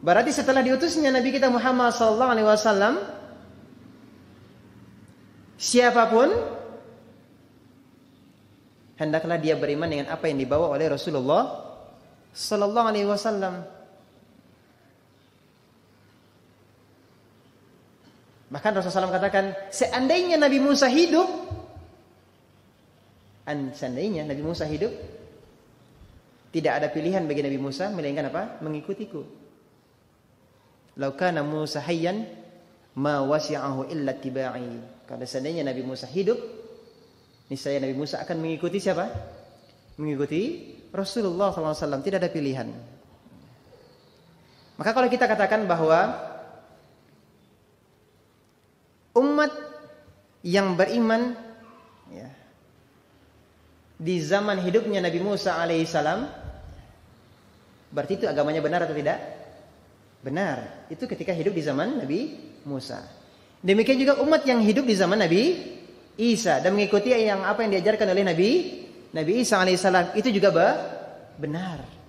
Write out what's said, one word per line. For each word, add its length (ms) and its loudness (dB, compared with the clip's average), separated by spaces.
Berarti 320 6
setelah 320 4
diutusnya 480 2
Nabi 160 2
kita 160 2
Muhammad 480 4
sallallahu 400 4
alaihi 160 4
wasallam, 480 4
siapapun 720 4
hendaklah 400 -2
dia 160 2
beriman 320 -2
dengan 240 -4
apa 160 -4
yang 160 0
dibawa 320 0
oleh 160 0
Rasulullah 800 0
sallallahu 560 0
alaihi 160 0
wasallam. 560 -2
Bahkan 240 0
Rasulullah 320 0
sallallahu 160 0
alaihi 0 -
wasallam 320 0
katakan, 160 -10
"Seandainya 640 2
Nabi 240 4
Musa 320 4
hidup," 400 4
an-, 240 -6
seandainya 560 -6
Nabi 160 -6
Musa 240 -4
hidup, 240 -4
tidak 220 0
ada 80 -2
pilihan 320 -2
bagi 240 -2
Nabi 160 -4
Musa 320 -6
melainkan 400 -4
apa? 320 -8
Mengikutiku. 720 -10
"Lau 240 -6
kana 240 0
Musa 400 -4
hayyan 480 -4
ma 240 0
wasi'ahu 640 -2
illa 240 -4
tiba'i." 640 -8
Kalau 160 -10
seandainya 400 -6
Nabi 240 -4
Musa 160 -10
hidup, 320 0
niscaya 320 -4
Nabi 160 -4
Musa 240 -6
akan 160 -6
mengikuti 400 -4
siapa? 320 -2
Mengikuti 800 -4
Rasulullah 640 -2
sallallahu 160 -2
alaihi 160 -6
wasallam, 160 -4
tidak 160 0
ada 80 0
pilihan. 400 -4
Maka 160 -2
kalau 160 4
kita 160 2
katakan 400 2
bahwa 640 2
umat 360 2
yang 320 2
beriman, 560 2
ya, 160 -16
di 240 -2
zaman 400 0
hidupnya 400 0
Nabi 240 0
Musa 320 -2
alaihissalam, 720 0
berarti 320 -4
itu 80 0
agamanya 320 0
benar 240 0
atau 120 -4
tidak? 240 -2
Benar. 640 -6
Itu 240 -10
ketika 240 -4
hidup 160 -2
di 160 -4
zaman 320 -2
Nabi 400 -4
Musa. 400 -10
Demikian 400 4
juga 240 4
umat 240 4
yang 160 4
hidup 240 4
di 80 4
zaman 240 2
Nabi 420 2
Isa 480 2
dan 160 4
mengikuti 320 2
yang, 320 2
apa 240 0
yang 80 2
diajarkan 320 2
oleh 160 2
Nabi, 280 4
Nabi 300 0
Isa 180 2
alaihissalam, 560 4
itu 140 0
juga 240 4
be-, 240 4
benar. 400 -8